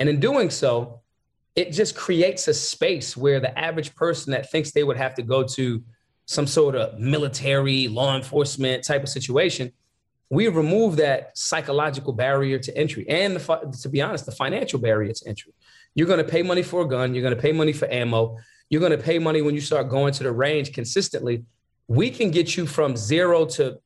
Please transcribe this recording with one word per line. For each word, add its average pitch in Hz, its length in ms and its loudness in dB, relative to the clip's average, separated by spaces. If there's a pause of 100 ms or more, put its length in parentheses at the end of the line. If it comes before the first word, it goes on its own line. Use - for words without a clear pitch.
And 139 80 2
in 147 100 2
doing 226 320 2
so, 120 520 -2 (520)
it 175 160 -2
just 185 240 0
creates 175 540 0
a 151 60 2
space - 600 -2
where 139 220 2
the 127 180 -2
average 160 380 -4
person 165 380 -2
that 123 180 -4
thinks 151 220 -2
they 147 100 4
would 135 140 0
have 131 180 -2
to 123 80 -6
go 131 220 2
to 120 400 -4 (420)
some 147 200 -2
sort 143 300 4
of 110 240 -2
military, 135 880 0
law 131 280 0
enforcement 135 680 -2
type 143 180 0
of 139 60 -8
situation, 135 640 -2 (560)
we 202 180 2
remove 175 480 2
that 143 420 2
psychological 143 760 -2
barrier 135 440 0
to 131 220 -8
entry 151 300 -2
and, 185 260 0
the 165 60 -4
fi-, 160 240 0 (180)
to 139 60 -8
be 139 120 0
honest, 175 260 -4
the - 60 -10
financial 139 460 -2
barrier 110 340 0
to - 160 -12
entry. - 240 -12 (440)
You're 160 100 4
gonna 170 160 4
pay 165 220 0
money 180 180 0
for 180 200 -2
a 160 40 0
gun. 127 280 0
You're 127 100 -2
gonna 123 100 0
pay 139 160 0
money 156 220 2
for 139 180 -4
ammo. 117 460 0 (320)
You're 151 120 2
gonna 165 160 4
pay 160 220 0
money 156 240 2
when 147 140 2
you 147 40 -4
start 139 280 -2
going 139 240 2
to 139 100 -6
the 131 80 0
range 139 420 0
consistently. 120 720 -2 (460)
We 175 220 2
can 226 200 -2
get 165 260 0
you 175 80 -2
from 139 320 0
zero 160 500 2
to 131 400 -2